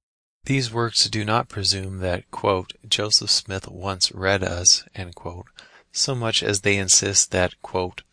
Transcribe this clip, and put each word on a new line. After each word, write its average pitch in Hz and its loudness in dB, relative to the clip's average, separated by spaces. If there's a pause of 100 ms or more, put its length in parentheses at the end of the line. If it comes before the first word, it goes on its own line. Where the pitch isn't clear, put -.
(460)
These 131 0
works 113 0
do 107 -2
not 110 2
presume 95 -2
that, 92 -2
quote, 95 0 (140)
"Joseph 107 0
Smith - -2
once 95 -2
read 95 2
us," 90 4 (120)
end 90 -10
quote, 90 -12 (460)
so - -2
much 117 0
as 104 -4
they 101 4
insist 98 2
that, 90 0
quote, - -6